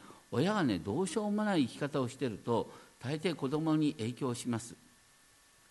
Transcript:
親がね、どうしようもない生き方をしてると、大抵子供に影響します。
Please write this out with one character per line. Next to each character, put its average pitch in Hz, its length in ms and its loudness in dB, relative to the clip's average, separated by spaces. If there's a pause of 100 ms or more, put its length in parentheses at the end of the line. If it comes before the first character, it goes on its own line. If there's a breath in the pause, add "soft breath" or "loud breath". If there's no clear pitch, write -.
(300 loud breath)
親 165 240 2
が 202 80 2
ね、 107 160 4
ど 101 220 -2
う 190 80 0
し - 80 -2
よ 214 100 0
う 208 60 0
も 214 120 0
な 202 120 2
い 135 100 4
生 - 80 -4
き - 60 -12
方 143 200 -2
を 123 80 0
し - 60 -12
て 135 140 -2
る 101 80 -6
と、 110 360 0 (300 loud breath)
大 147 160 -2
抵 165 160 0
子 135 140 -2
供 156 280 2
に 151 180 4
影 110 180 -2
響 123 220 -2
し 123 140 -8
ま 117 100 2
す。 - 160 -12 (960)